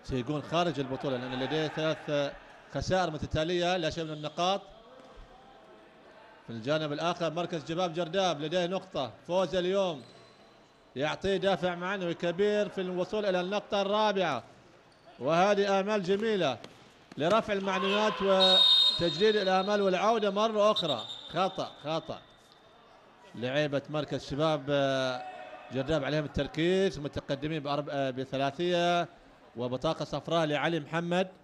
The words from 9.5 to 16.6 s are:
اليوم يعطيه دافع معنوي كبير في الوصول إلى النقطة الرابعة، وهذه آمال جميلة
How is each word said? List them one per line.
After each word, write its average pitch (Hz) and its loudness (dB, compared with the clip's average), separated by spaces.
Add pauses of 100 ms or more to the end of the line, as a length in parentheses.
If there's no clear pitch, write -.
اليوم 180 0 (920)
يعطيه 151 0
دافع 180 0
معنوي 180 -4
كبير 196 0
في 190 -6
الوصول 185 -2
إلى 185 2
النقطة 202 -2
الرابعة، 196 2 (760)
وهذه 196 4
آمال 202 0
جميلة 190 0 (600)